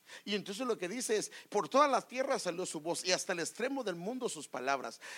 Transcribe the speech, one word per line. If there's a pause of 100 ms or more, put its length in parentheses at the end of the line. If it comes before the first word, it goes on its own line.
(240)
Y
entonces
lo
que
dice
es, (160)
"Por
todas
las
tierras
salió
su
voz,
y
hasta
el
extremo
del
mundo
sus
palabras. (180)